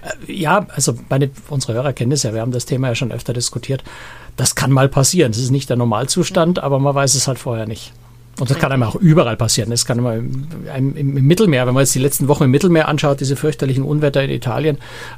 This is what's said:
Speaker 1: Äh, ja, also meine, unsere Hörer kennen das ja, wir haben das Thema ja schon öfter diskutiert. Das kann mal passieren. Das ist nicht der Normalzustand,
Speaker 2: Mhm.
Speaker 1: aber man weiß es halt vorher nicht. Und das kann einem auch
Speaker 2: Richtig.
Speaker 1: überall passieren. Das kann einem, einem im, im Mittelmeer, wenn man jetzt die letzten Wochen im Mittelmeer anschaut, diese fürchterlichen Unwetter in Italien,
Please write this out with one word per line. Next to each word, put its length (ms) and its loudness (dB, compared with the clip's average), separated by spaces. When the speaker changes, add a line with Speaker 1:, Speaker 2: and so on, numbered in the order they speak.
Speaker 1:
Äh, 80 -12
ja, 400 0
also 200 0
meine, 220 2
unsere 240 -4
Hörer 220 -2
kennen 160 -2
das 140 0
ja, 100 -4
wir 80 -4
haben 100 -2
das 140 -4
Thema 220 -2
ja 60 0
schon 180 -4
öfter 200 -6
diskutiert. 500 -6
Das 200 -2
kann 140 0
mal 200 4
passieren. 420 2
Das 80 -2
ist 100 -2
nicht 200 0
der 80 0
Normalzustand, 800 0
Speaker 2:
Mhm. 40 -4
Speaker 1:
aber 160 0
man 160 2
weiß 200 2
es 120 -2
halt 120 -2
vorher 260 -6
nicht. 300 -10
Und 80 -2
das 100 0
kann 140 0
einem 120 2
auch 100 -2
Speaker 2:
Richtig. 160 6
Speaker 1:
überall 260 4
passieren. 320 0
Das 160 0
kann 200 0
einem, 440 -4
einem 240 -2
im, 220 -2
im 80 4
Mittelmeer, 400 4
wenn 80 2
man 80 4
jetzt 120 2
die 40 0
letzten 300 0
Wochen 160 4
im 60 6
Mittelmeer 380 4
anschaut, 320 0
diese 160 0
fürchterlichen 480 -2
Unwetter 400 2
in 60 -4
Italien, 480 -2